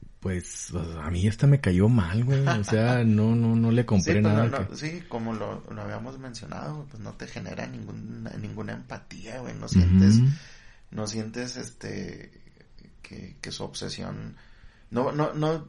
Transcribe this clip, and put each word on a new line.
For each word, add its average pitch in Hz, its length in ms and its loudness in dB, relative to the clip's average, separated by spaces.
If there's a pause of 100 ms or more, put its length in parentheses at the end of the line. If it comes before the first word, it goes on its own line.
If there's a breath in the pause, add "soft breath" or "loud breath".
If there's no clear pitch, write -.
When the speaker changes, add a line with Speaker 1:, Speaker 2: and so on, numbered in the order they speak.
(200)
Speaker 1:
Pues, - 540 -6
a 82 360 -6
mí 90 180 2
esta 110 180 2
me 139 140 8
cayó 95 280 6
mal, 110 360 4
güey. 135 240 2
O 110 160 2
sea, 113 400 2
Speaker 2:
<laughs> - 0 -
Speaker 1:
no, 110 320 4
no, 117 180 4
no 117 160 4
le 120 160 4
compré 156 280 4
Speaker 2:
Sí, 202 60 4
pues, 208 140 4
Speaker 1:
nada 117 140 4
Speaker 2:
no, 113 120 -2
no, - 80 -4
Speaker 1:
que - 80 -12
Speaker 2:
sí, 165 320 -8
como 113 260 -6
lo, 107 360 -8
lo 107 120 -10
habíamos 110 360 -10
mencionado, 143 720 -12
pues 107 120 -16
no 107 120 -12
te 113 140 -14
genera 113 380 -10
ninguna, 113 640 -12
ninguna 104 420 -10
empatía, - 680 -14
güey. 120 140 -12
No 104 120 -12
Speaker 1:
Ujú. - 80 -2
Speaker 2:
sientes, 95 460 8 (720 loud breath)
no 107 160 -8
sientes, 113 500 -8
este, 104 760 -12 (720)
que, - 380 -16
que - 120 -12
su - 100 -10
obsesión... 98 720 -10 (560 soft breath)
No, 123 220 -2
no, 147 220 -2
no, 156 340 -2